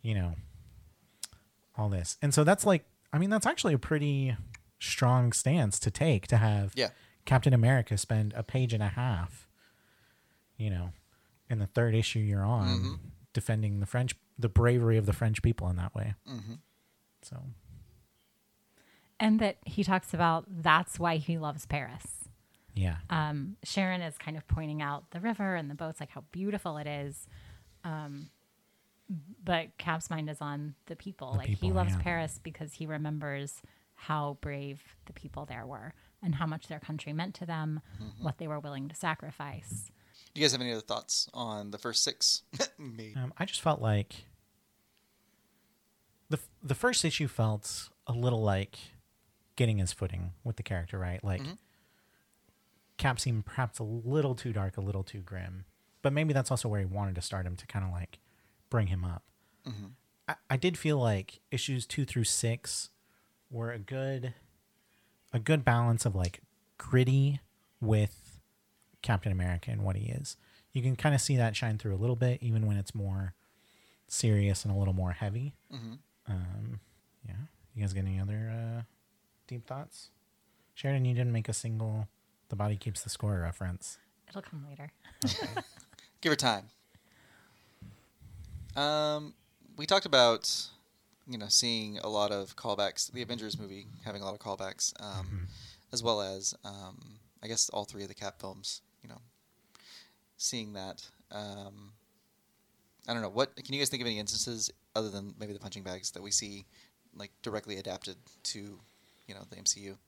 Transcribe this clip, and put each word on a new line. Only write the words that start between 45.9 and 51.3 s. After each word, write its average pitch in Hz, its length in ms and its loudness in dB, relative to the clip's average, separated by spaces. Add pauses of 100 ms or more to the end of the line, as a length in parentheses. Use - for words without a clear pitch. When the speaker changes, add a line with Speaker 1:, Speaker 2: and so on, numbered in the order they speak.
Speaker 1:
the 151 80 0
f-, - 120 -8 (140)
the 135 120 0
first 247 280 2
issue 151 240 2
felt - 640 0 (180)
a 120 60 -2
little 120 280 2
like 98 360 2 (800)
getting 113 240 4
his 90 120 2
footing 90 400 -4 (120)
with 117 140 -4
the - 60 -8
character, 90 340 -4
right? 92 260 -4
Like, 98 180 0